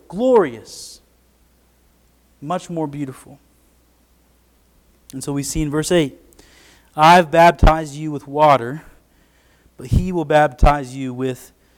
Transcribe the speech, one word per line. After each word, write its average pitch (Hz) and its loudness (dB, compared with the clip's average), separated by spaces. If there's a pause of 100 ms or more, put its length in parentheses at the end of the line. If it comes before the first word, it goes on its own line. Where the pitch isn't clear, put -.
glorious, 180 -2 (1400)
much 175 -10
more 160 -6
beautiful. 143 -14 (1700)
And 131 -14
so 143 -10
we 143 -6
see 156 -6
in 151 -4
verse 156 -4
eight, 156 -2 (800)
"I've 160 6
baptized 160 2
you 156 -8
with 143 -10
water, 143 0 (920)
but 131 -20
he 180 0
will 170 -2
baptize 147 0
you 131 -10
with 127 -8 (260)